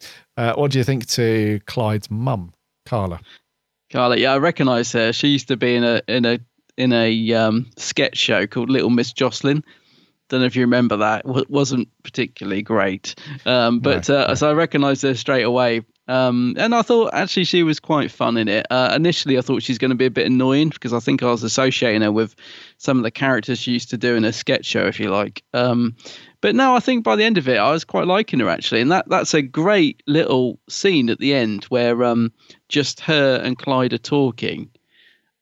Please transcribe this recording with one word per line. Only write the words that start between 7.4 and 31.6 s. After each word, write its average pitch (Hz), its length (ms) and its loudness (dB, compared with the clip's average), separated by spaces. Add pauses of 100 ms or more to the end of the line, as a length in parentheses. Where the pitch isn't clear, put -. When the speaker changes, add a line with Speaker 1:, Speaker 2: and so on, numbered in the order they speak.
Speaker 2:
sketch - 400 -2
show 104 300 0
called 120 220 -4
Little 113 200 2
Miss 120 240 0
Jocelyn. 139 500 -2 (640)
Don't 127 120 0
know 127 40 2
if 123 120 -2
you 127 60 2
remember 120 340 2
that. 107 280 0
W-, 131 220 -2
wasn't 139 400 -2 (160)
particularly 104 580 -6
great. 101 540 -2 (300)
Um, 120 340 2
but, 131 300 -2
Speaker 1:
No, 143 140 4
Speaker 2:
uh, - 40 0
Speaker 1:
no. - 80 0
Speaker 2:
so 151 140 2
I 151 40 2
recognised 143 500 0
her 135 120 0
straight 127 280 0
away. 120 400 2 (260)
Um, 123 480 2
and 226 180 0
I 233 60 2
thought 233 320 2
actually 185 320 0
she 175 180 2
was 156 160 0
quite 147 320 -2
fun 120 260 -2
in 110 120 0
it. 104 200 0
Uh, 123 240 2
initially, 151 440 0
I 123 40 0
thought 117 220 -2
she's 123 140 -4
gonna 131 180 0
be 127 100 2
a 123 60 2
bit 127 160 0
annoying 131 420 2
because 127 240 -8
I 117 60 0
think 135 240 -2
I 123 80 0
was 117 120 -2
associating 117 580 0
her 107 100 2
with 107 240 -2 (420)
some 135 200 -2
of 120 60 0
the 113 80 -2
characters 127 480 -2
she 123 120 -6
used 120 200 -4
to 120 60 -8
do 120 180 0
in 113 100 2
a 110 80 0
sketch - 320 -4
show, 101 200 -2
if 95 140 -4
you 107 100 -4
like. 101 340 -4 (100)
Um, 120 420 0 (460)
but 208 140 0
no, 254 200 4
I 240 40 4
think 247 240 0
by 220 120 2
the 208 80 2
end 220 140 2
of 131 100 -2
it, 123 100 2
I 110 140 4
was 160 120 -2
quite 175 240 -4
liking 180 320 0
her, 101 100 0
actually. 113 320 -2
And 139 100 2
that, - 180 0
that's 170 240 0
a 156 80 4
great 156 640 0
little 131 520 0 (100)
scene 151 400 0
at 110 100 -2
the 139 140 0
end 110 320 -2